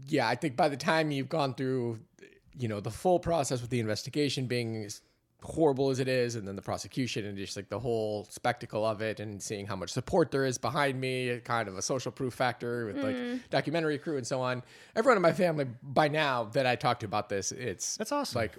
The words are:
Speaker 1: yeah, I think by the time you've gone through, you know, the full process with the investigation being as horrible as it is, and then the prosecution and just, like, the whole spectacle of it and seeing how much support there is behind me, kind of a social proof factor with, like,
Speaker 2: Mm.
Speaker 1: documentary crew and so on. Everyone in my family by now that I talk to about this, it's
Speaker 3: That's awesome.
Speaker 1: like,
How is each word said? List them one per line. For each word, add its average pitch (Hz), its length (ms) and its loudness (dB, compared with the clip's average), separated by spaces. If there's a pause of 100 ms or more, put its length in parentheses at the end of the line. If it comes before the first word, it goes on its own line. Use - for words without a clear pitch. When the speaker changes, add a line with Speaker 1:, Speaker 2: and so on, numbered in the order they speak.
Speaker 1:
yeah, 131 220 2
I 123 80 2
think 139 180 -4
by 160 140 4
the 143 80 0
time 156 340 2
you've 135 180 -2
gone 139 260 0
through, 127 440 -2 (580)
you 127 120 -2
know, 107 100 -2
the 107 140 -4
full 180 260 4
process 151 420 0
with 120 100 -8
the 123 100 2
investigation 127 680 -2
being 113 380 -2
as 101 160 -12 (420)
horrible 139 480 4
as 131 100 0
it 127 80 0
is, 123 260 2
and 104 140 -6
then 98 80 -6
the 98 60 -8
prosecution 113 640 -4
and 101 120 -8
just, 95 160 -8
like, 101 140 -10
the 101 100 -4
whole 107 520 -2
spectacle 117 540 -2
of 110 160 0
it 107 200 -2
and 104 200 -8
seeing 101 240 -6
how 101 120 -6
much 90 140 -6
support 160 420 2
there 135 120 2
is 127 140 0
behind 131 420 0
me, 127 440 -2
kind 117 240 0
of 95 80 -8
a 98 60 -4
social 131 280 -2
proof 127 240 -4
factor 120 520 -2
with, 104 100 -4
like, 269 180 -2
Speaker 2:
Mm. 247 260 -6 (100)
Speaker 1:
documentary 151 480 0
crew 151 180 -4
and 127 100 -4
so 135 140 -2
on. 127 240 -2 (320)
Everyone 233 220 6
in 185 40 4
my 214 100 8
family 156 340 2 (180)
by 143 240 4
now 143 360 2
that 127 220 2
I 123 80 4
talk 120 260 2
to 110 60 -4
about 104 220 0
this, 98 240 -2
it's - 440 -6
Speaker 3:
That's - 140 -6
awesome. 285 300 0
Speaker 1:
like, 110 180 -2